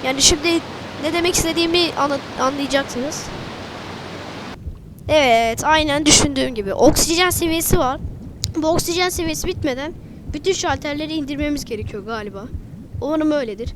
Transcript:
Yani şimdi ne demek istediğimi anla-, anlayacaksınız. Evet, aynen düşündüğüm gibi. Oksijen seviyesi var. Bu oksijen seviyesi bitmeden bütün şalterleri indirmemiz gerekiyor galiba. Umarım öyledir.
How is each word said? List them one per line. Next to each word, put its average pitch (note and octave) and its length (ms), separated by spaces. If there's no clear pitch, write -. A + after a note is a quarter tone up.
Yani C4+ 180
şimdi E4 260
ne D#4+ 100
demek E4+ 220
istediğimi E4 440
anla-, C#4+ 200
anlayacaksınız. C#4 880
Evet, A#3 560
aynen D4+ 420
düşündüğüm C4+ 480
gibi. G3 200
Oksijen D#4+ 560
seviyesi E4 480
var. C4+ 220
Bu D#4 120
oksijen F4 400
seviyesi E4 380
bitmeden D4+ 460
bütün E4+ 200
şalterleri D4+ 600
indirmemiz D4 520
gerekiyor G#3 420
galiba. G#3 380
Umarım D#4 300
öyledir. A#3 460